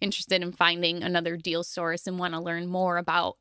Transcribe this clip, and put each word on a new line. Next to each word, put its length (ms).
interested 420
in 80
finding 540
another 320
deal 260
source 460
and 100
wanna 240
learn 240
more 300
about 440